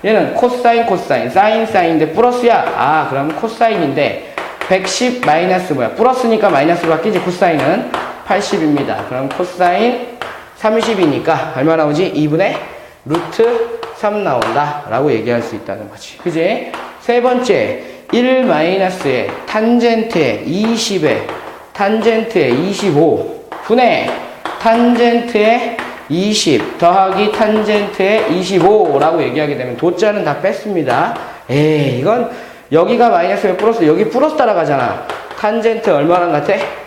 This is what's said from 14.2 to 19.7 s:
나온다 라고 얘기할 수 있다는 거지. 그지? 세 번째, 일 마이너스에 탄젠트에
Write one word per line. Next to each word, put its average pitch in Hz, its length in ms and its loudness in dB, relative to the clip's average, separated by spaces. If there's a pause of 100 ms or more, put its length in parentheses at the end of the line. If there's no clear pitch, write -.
나온다 143 680 -2
라고 131 220 0
얘기할 117 300 0
수 113 140 -8
있다는 101 340 -10
거지. - 300 -20
그지? 175 520 -2 (300)
세 240 200 0
번째, 240 640 0 (300)
일 254 320 2
마이너스에 165 840 0 (160)
탄젠트에 220 1000 2